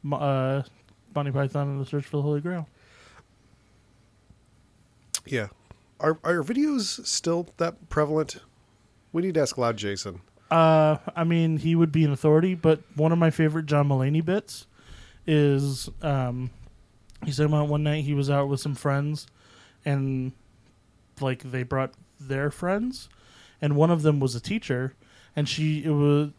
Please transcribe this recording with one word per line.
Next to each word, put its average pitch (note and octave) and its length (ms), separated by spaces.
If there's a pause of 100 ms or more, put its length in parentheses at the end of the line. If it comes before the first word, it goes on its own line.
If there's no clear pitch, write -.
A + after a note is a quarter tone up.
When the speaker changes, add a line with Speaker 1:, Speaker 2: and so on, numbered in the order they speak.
Speaker 1:
Mo-, C#3+ 140
uh, C3+ 460 (520)
Monty C#3+ 160
Python C#3 380
and C#3 120
the C3+ 40
Search C#3+ 200
for D3+ 120
the C#3+ 60
Holy D3 180
Grail. E3+ 260 (2500)
Speaker 2:
Yeah. A2+ 220 (520)
Are, D#3+ 240
are E3+ 180
videos B3 640
still E3+ 520
that - 320
prevalent? D3+ 480 (760)
We E3+ 120
need F#3 100
to D#3 80
ask C3 160
Loud A#2 180
Jason. G2 460 (280)
Speaker 1:
Uh, D#3+ 480 (200)
I E3 80
mean, E3 320
he E3 180
would E3 160
be D#3+ 140
an D3 80
authority, D#3+ 420
but D#3+ 240 (160)
one D#3 160
of E3+ 60
my E3 120
favorite D#3 360
John C#3+ 240
Mulaney C#3+ 340
bits - 440 (580)
is, C#3+ 640 (120)
um, B2+ 500 (760)
he's C#3 100
talking D3 180
about D3 140
one D3 160
night D3+ 220
he D3 80
was C#3 160
out C#3 180
with C#3 140
some D3 140
friends, D3 520 (560)
and, C3+ 480 (880)
like, C3 320
they B2+ 120
brought C3 280 (300)
their C#3 280
friends, G#3 600 (520)
and D3 140
one D#3+ 160
of D#3 120
them D3 180
was C3+ 120
a A#2 60
teacher, C3 540 (420)
and D3 140
she, D#3 340
it D#3+ 80
was D3 480